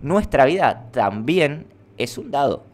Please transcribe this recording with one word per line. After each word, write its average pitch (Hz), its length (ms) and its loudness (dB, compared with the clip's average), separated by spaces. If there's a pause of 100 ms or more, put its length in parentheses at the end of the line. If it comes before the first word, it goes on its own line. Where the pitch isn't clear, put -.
Nuestra 151 440 2
vida 151 460 0
también 139 760 0 (300)
es - 200 -6
un 277 140 -12
dado 139 320 0 (100)